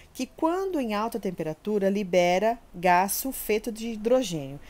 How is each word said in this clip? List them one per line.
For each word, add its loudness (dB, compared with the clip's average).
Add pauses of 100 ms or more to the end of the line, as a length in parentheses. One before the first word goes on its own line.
(140)
que -6
quando -2
em -2
alta -4
temperatura -2
libera 2 (120)
gás 4
sulfeto -4
de -8
hidrogênio. 0 (100)